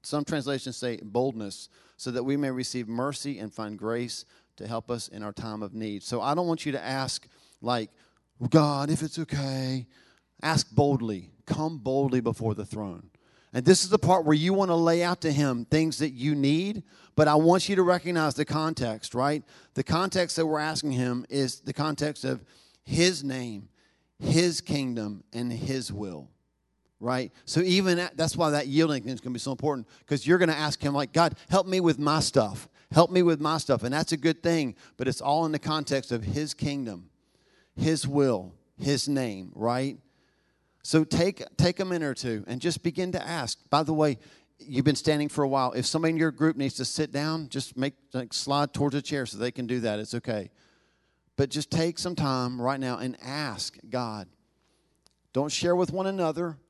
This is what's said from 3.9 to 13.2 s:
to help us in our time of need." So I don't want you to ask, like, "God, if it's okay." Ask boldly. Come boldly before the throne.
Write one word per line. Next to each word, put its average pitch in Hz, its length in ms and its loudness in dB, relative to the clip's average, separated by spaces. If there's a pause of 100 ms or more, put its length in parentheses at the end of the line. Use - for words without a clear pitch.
to 104 120 -12
help 113 220 -8
us 117 200 -6
in 104 120 -12
our 104 120 -8
time 107 280 -10
of 101 140 -10
need." 104 260 -6
So 120 200 -4
I 135 120 0
don't 175 140 0
want 165 180 -4
you 147 60 -2
to 110 120 -6
ask, 131 440 -6 (340)
like, 117 300 -2 (580)
"God, 147 400 4
if 156 140 0
it's 160 160 -6
okay." 135 680 -4 (560)
Ask 156 300 0
boldly. 113 600 0 (120)
Come 156 320 -4
boldly 131 420 0
before 113 360 -2
the 101 100 -6
throne. 98 460 -10 (420)